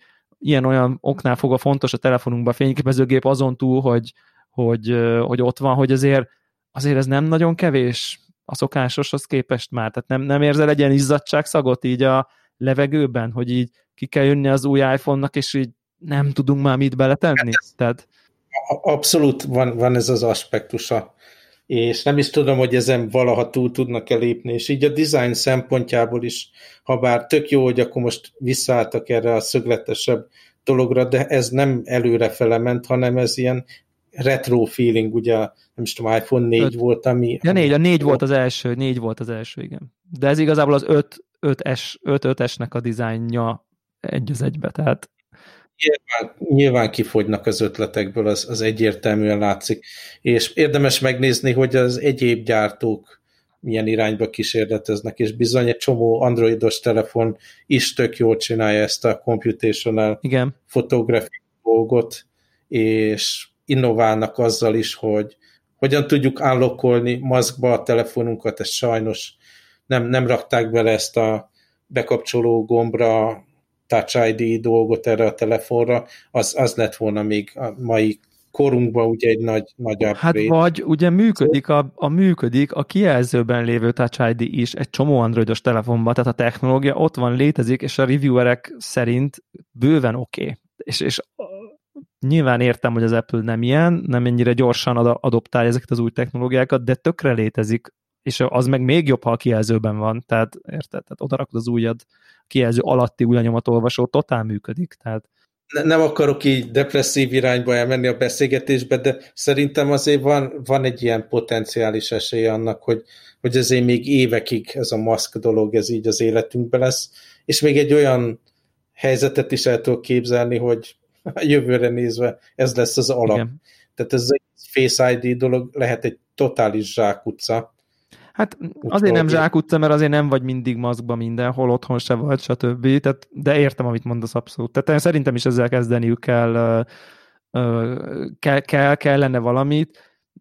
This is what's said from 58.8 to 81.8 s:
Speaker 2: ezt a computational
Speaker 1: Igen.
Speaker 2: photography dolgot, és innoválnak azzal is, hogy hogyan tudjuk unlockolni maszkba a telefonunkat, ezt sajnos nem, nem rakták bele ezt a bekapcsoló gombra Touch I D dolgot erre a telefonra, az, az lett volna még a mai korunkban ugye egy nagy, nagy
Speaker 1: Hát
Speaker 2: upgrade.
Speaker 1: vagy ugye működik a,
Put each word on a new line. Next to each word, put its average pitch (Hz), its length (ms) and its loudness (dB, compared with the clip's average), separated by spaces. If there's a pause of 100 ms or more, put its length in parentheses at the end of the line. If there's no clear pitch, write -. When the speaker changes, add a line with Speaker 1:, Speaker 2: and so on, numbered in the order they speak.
Speaker 2:
ezt - 220 -4
a 113 140 2
computational 110 1000 -2
Speaker 1:
Igen. 131 340 -2 (160)
Speaker 2:
photography 117 720 0 (200)
dolgot, 113 640 0 (420)
és 110 800 -2 (160)
innoválnak 113 720 0
azzal 113 360 0
is, 113 200 -2
hogy 107 420 -4 (400)
hogyan 139 300 0
tudjuk 135 340 0
unlockolni 123 800 2
maszkba 127 500 0
a 117 100 0
telefonunkat, 117 800 -2
ezt 104 100 -6
sajnos 110 640 -4 (520)
nem, 123 200 0
nem 127 200 0
rakták 117 440 0
bele 113 200 2
ezt - 260 -2
a 110 340 0 (360)
bekapcsoló 117 800 -2
gombra 113 800 0 (420)
Touch 117 420 0
I 113 40 0
D 113 280 -2
dolgot 113 460 2
erre 113 200 2
a 101 80 -2
telefonra, 120 720 0 (240)
az, 120 280 -2
az 123 160 0
lett 110 220 -2
volna 107 260 -2
még 104 320 -4
a 117 240 -8
mai 113 420 0 (300)
korunkban 123 560 2
ugye 113 220 0
egy 113 100 4
nagy, 110 380 -2
nagy 110 280 -4
Speaker 1:
Hát 104 100 0
Speaker 2:
upgrade. 110 340 0
Speaker 1:
vagy 165 380 2
ugye 160 240 2
működik 170 580 2
a, 147 260 0